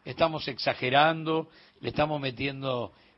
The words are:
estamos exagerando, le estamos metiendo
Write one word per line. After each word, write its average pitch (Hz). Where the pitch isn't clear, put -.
estamos 160
exagerando, 156
le 123
estamos 147
metiendo 135